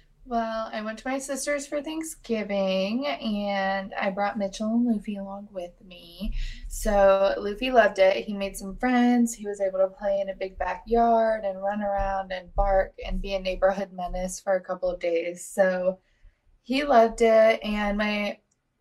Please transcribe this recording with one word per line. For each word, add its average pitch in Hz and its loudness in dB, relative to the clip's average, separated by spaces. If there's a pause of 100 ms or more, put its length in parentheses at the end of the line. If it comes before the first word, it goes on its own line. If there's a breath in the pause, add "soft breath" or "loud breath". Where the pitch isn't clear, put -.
(260 soft breath)
Well, 226 -4
I 220 -6
went 220 -8
to - -10
my 269 -4
sister's 277 -6
for 294 -4
Thanksgiving, 214 -4
and 202 -4
I 208 -2
brought 202 -4
Mitchell 196 -4
and 233 2
Luffy 208 -2
along 196 -12
with 180 -12 (140)
me. 175 -10 (340 loud breath)
So 196 4
Luffy 208 -4
loved 208 4
it. 190 6
He 208 -8
made 196 -6
some 190 -10
friends. 240 4
He 208 -10
was 202 -6
able 185 -2
to 190 6
play 196 -2
in 190 -4
a 185 -6
big 190 -8
backyard 220 2
and 190 -4
run 208 -2
around 196 -2
and 180 -12
bark 196 2 (100)
and 185 -4
be 196 -4
a 190 -2
neighborhood 185 0
menace 185 -6
for 196 0
a 185 -2
couple 180 -4
of 180 -6
days. 175 -2
So 185 0 (640)
he 269 -2
loved 226 4
it, 220 6
and 208 -2
my 208 -2 (420)